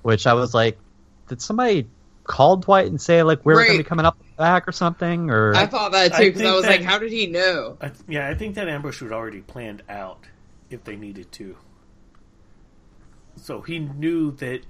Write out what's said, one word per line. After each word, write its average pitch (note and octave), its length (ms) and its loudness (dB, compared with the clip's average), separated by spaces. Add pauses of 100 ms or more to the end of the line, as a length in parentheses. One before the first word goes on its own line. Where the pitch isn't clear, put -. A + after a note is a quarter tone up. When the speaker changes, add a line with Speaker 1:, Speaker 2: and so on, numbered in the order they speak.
Speaker 1:
Which A2+ 240 0
I A#2+ 80 6
was B2 220 0
like, A2+ 240 2 (480)
"Did B2 160 -12
somebody G#3+ 440 -2 (360)
call D#3+ 340 6
Dwight F#3+ 300 4
and D3+ 140 -6
say, E3+ 220 4
like, D#3+ 220 2
we D#3 80 6
were A3+ 80 8
gonna A3+ 120 4
be F#3 40 2
Speaker 2:
Right. D#3 80 -2
Speaker 1:
coming E3 200 -2
up E3 140 2
the - 60 -20 (120)
back F3 300 2
or F3+ 40 -8
something?" E3+ 600 -4
Or G#2+ 240 4
Speaker 2:
I G3 100 4
thought G#3 260 -4
that F3+ 220 2
Speaker 3:
I A3 100 4
Speaker 2:
too, F#3+ 80 6
'cause F#3+ 100 -6
I - 40 0
Speaker 3:
think F#3+ 100 2
Speaker 2:
was F#3 100 2
Speaker 3:
that G3 60 2
Speaker 2:
like, F3+ 120 4
"How G3 160 0
did A3+ 120 -6
he A3 160 -2
know?" E3+ 540 -2
Speaker 3:
I C#3+ 80 -12
th-, - 180 -20
yeah, C#3+ 220 -6
I C#3 60 -6
think G#3 200 -8
that G3 140 -6
ambush C#3+ 320 -10
was A2+ 100 -12
already A2 300 -10
planned G#2+ 480 -16
out G2 360 -16 (440)
if B2 140 -18
they G#2 120 -16
needed G2+ 380 -18
to. F#2+ 240 -18 (1800)
So A2+ 240 -14
he E3 180 -10
knew D3+ 540 -4
that C3 360 -12